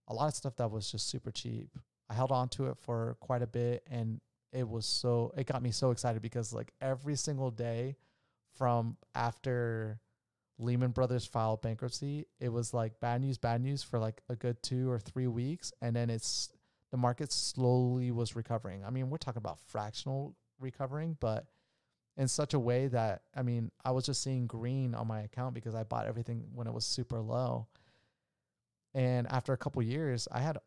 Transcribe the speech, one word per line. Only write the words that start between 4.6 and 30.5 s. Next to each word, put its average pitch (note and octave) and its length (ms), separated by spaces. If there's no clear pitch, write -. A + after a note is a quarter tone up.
was A2 180
so, A#2+ 500
it C3+ 120
got B2+ 160
me B2 80
so B2+ 200
excited A2+ 300
because, A2+ 320
like, A2+ 260
every C3+ 360
single C3+ 340
day A#2 460
from A#2 420
after A#2 840
Lehman B2 320
Brothers B2 340
filed A2 360
bankruptcy, B2+ 640
it B2+ 100
was, A#2 240
like, A2+ 260
bad A#2+ 220
news, C3+ 160
bad A#2 240
news C#3 220
for, - 160
like, A2 300
a B2 60
good A#2+ 260
two B2+ 300
or A#2+ 80
three B2+ 280
weeks. B2 540
And A#2+ 140
then A#2+ 140
it's, - 400
the C3 60
market B2 360
slowly B2 800
was A#2 240
recovering. G#2+ 500
I G#2+ 60
mean, C3 180
we're D3+ 80
talking A#2+ 220
about F2 200
fractional C3+ 760
recovering, C#3 600
but A2 280
in C3+ 120
such D3 260
a D3 60
way B2 300
that, A2+ 340
I C3 60
mean, A#2+ 300
I B2+ 60
was C3 160
just C3+ 160
seeing B2+ 240
green A#2+ 480
on A2+ 140
my A2 140
account B2 340
because A2+ 180
I A2+ 80
bought A2 240
everything A#2 480
when A#2+ 140
it A2+ 80
was A2 100
super A#2 340
low. A#2+ 460
And B2+ 380
after C3 220
a B2 40
couple - 240
years, B2 500
I A#2+ 100
had D3 260